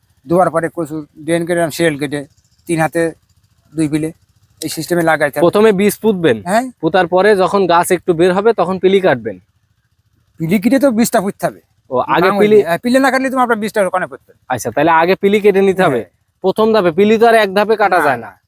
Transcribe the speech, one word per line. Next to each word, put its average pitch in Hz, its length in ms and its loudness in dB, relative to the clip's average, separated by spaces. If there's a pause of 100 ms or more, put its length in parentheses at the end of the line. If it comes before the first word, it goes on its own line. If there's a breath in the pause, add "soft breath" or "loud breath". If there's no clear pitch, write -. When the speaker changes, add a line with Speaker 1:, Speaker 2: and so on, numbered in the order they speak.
(260)
Speaker 1:
দেওয়ার 175 240 2
পরে 165 240 -2
কচু 156 220 -8 (280)
ড্রেন 170 200 -2
কেটে, 170 260 -2
শেল 165 280 -2
কেটে, 143 220 -8 (460)
তিন 170 140 -4
হাতে 160 220 -2 (680)
দুই 156 160 -2
পিলে 156 200 -4 (520)
এই 156 160 -8
সিস্টেমে 170 260 -2
লাগাইতে 156 340 -2
হবে। 147 80 0
Speaker 2:
প্রথমে 208 280 2
বীজ 190 300 0
পুঁতবেন? 175 420 0
Speaker 1:
হ্যাঁ। 220 200 -2 (140)
Speaker 2:
পুঁতার 180 280 0
পরে 185 300 2
যখন 185 300 0
গাছ 170 240 2
একটু 180 240 -2
বের 175 180 2
হবে 202 200 0
তখন 190 260 -2
পিলি 190 220 2
কাটবেন? 120 360 -2 (1040)
Speaker 1:
পিলি 165 180 0
কেটে 247 200 2
তো 277 120 2
বীজটা 226 300 0
পুঁততে 190 260 -6
হবে। 101 140 -10 (300)
Speaker 2:
ও, 135 40 -4 (200)
আগে 175 140 2
Speaker 1:
লাঙল 202 120 0
Speaker 2:
পিলি? 208 160 4
Speaker 1:
দিয়ে। 202 100 4
হ্যাঁ, 170 120 -2
পিলি 247 200 0
না 269 120 2
কাটলে 262 200 -2
তুমি 254 120 -2
আপনার 233 160 0
বীজটা 214 200 -6 (120)
ওখানে 180 160 -4
পুঁততে 131 240 -16
হবে। - 180 -20
Speaker 2:
আচ্ছা, 127 220 -6
তাহলে 147 200 0
আগে 170 260 4
পিলি 202 240 0
কেটে 196 220 2
নিতে 185 200 2
হবে। 135 200 0
Speaker 1:
হ্যাঁ। - 80 -18 (340)
Speaker 2:
প্রথম 190 280 0
ধাপে 190 200 2
পিলি 208 260 2
তো 214 80 2
আর 226 80 4
এক 214 200 2
ধাপে 208 220 0
কাটা 190 220 2
Speaker 1:
না, 151 80 0
Speaker 2:
যায় 131 120 0
না। 110 120 -14
Speaker 1:
না, - 0 - (180)